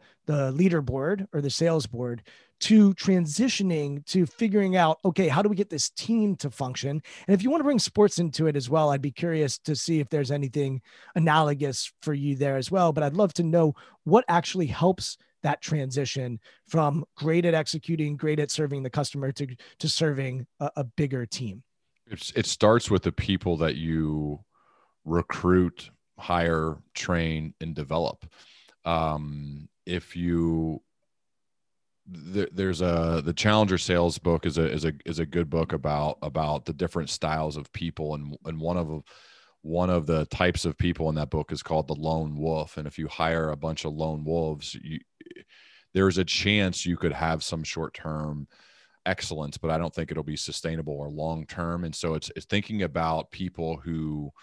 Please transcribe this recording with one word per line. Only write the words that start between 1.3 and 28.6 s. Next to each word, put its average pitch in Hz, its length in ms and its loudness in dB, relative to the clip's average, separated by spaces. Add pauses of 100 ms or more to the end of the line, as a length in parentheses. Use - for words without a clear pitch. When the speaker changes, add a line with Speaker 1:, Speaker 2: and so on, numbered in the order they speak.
Speaker 1:
or 151 80 0
the 143 100 -2
sales 160 360 2
board 120 360 -6 (360)
to 208 360 8
transitioning 170 1080 0
to 180 220 2
figuring 196 500 2
out, 160 260 6
"Okay, 185 260 2
how 143 120 4
do 208 80 4
we 208 80 2
get 202 140 0
this - 180 -2
team 214 480 0
to 139 140 -6
function?" 139 500 -4 (260)
And 196 80 6
if 185 80 4
you 254 80 2
wanna 311 140 2
bring 277 140 4
sports - 400 4
into 160 300 0
it 147 80 0
as 127 120 -4
well, 151 220 4
I'd 139 100 0
be 139 120 -4
curious 160 480 0
to 156 140 -2
see 160 260 0
if 139 100 -4
there's 143 200 0
anything 139 520 -2 (320)
analogous 147 760 2 (120)
for 156 100 -2
you 143 240 0
there 139 200 2
as 131 140 -2
well. 175 220 4
But 151 120 2
I'd 143 120 0
love 196 180 4
to 180 80 0
know 160 320 4 (300)
what 202 240 6
actually 170 380 2
helps 175 500 0 (260)
that 147 200 0
transition 135 760 -4 (300)
from 151 380 2 (100)
great 165 300 2
at 165 80 4
executing, 156 640 -2
great 151 220 0
at 147 100 -2
serving 143 320 -2
the 131 80 -4
customer 139 420 -2
to, 143 140 -6 (320)
to 160 100 -2
serving 135 580 -2 (120)
a, 147 180 -4
a 147 80 -2
bigger 131 400 -2
team. 113 380 -8 (460)
Speaker 2:
It's, - 280 -10
it 110 80 0
starts - 460 4
with 95 140 2
the 85 80 2
people 92 460 0
that 76 180 2
you 76 640 -2 (640)
recruit 87 840 2 (300)
hire, 82 560 0 (180)
train, 80 640 -2
and 80 140 -8
develop. 78 500 -4 (600)